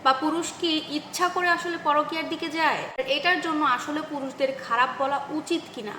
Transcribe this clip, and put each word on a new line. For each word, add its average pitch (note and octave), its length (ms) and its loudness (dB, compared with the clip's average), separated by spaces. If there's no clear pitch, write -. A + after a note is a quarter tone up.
বা C4+ 100 6
পুরুষ D#4+ 460 0
কি D#4+ 300 2
ইচ্ছা D4 380 -2
করে F4+ 220 2
আসলে E4+ 340 0
পরকীয়ার D4+ 460 2
দিকে E4 200 -4
যায়? C#4+ 320 2
এটার C#4+ 440 2
জন্য D#4 240 0
আসলে C#4+ 360 2
পুরুষদের C4+ 460 -2
খারাপ B3 220 4
বলা C#4 200 2
উচিত D#4 320 -2
কিনা? G#3 240 -8